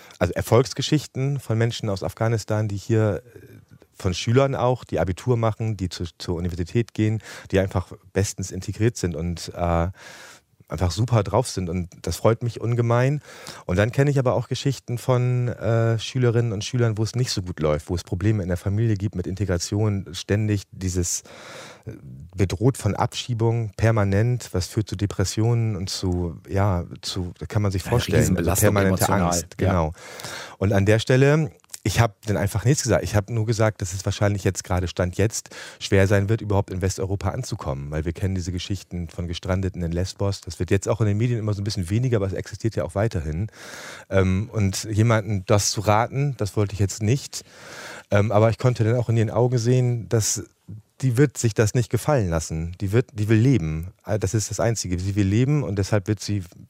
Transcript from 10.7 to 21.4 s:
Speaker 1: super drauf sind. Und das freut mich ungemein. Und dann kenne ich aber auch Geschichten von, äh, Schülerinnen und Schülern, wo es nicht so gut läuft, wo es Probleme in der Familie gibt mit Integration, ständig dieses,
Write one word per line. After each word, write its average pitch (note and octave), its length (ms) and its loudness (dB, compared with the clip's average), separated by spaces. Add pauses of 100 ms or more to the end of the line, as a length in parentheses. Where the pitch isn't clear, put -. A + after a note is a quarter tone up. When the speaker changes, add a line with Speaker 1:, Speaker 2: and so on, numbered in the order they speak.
Speaker 1:
super A2 320 2
drauf G#2+ 240 0
sind. F2+ 220 -6
Und F2 180 -4 (140)
das - 160 -4
freut A2+ 260 2
mich A#2 160 -4
ungemein. A#2+ 600 0 (440)
Und F2+ 120 0
dann A2 160 2
kenne C#3+ 180 2
ich C#3 80 2
aber B2 140 2
auch A#2 160 -2
Geschichten B2 480 -4
von, B2 500 2
äh, A2+ 500 2
Schülerinnen A#2+ 540 0
und G2 140 -4
Schülern, A#2 320 0
wo A2+ 60 0
es G#2+ 120 -4
nicht B2 160 0
so G2+ 100 -2
gut F2 200 -6
läuft, D2+ 280 0
wo F2+ 60 0
es E2+ 80 -4
Probleme G2 400 0
in F2+ 60 -4
der F2 80 0
Familie G#2+ 400 0
gibt G2 180 -4
mit F2+ 120 -4
Integration, G2 840 -2
ständig G#2 600 0
dieses, F#2 520 -4 (640)